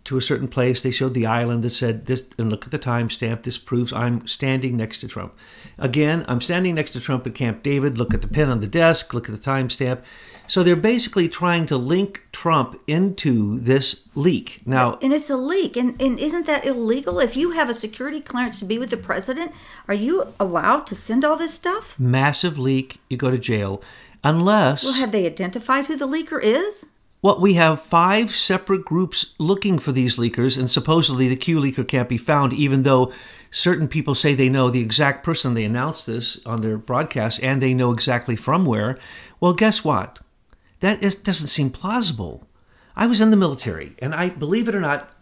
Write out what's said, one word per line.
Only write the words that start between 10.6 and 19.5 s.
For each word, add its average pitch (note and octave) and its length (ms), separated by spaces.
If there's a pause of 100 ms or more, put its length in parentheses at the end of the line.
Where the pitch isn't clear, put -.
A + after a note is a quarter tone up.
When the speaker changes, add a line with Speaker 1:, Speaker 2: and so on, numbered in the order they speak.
Speaker 1:
they're F3 140
basically G#3+ 500
trying E3+ 380
to C#3+ 100
link F3 560
Trump D#3 560
into C#3+ 720
this C3 540
leak. - 520
Now B2+ 360
Speaker 2:
And C4+ 100
it's D4 200
a C4+ 40
leak, D#4 400
and, A#3+ 240
and B3 200
isn't D#4 260
that D4 200
illegal? A#3+ 540
If A#3+ 160
you E4+ 160
have D#4+ 180
a A#3 40
security B3+ 480
clearance B3 380
to G3+ 60
be G#3 120
with B3 140
the A#3+ 40
president, B3+ 580 (340)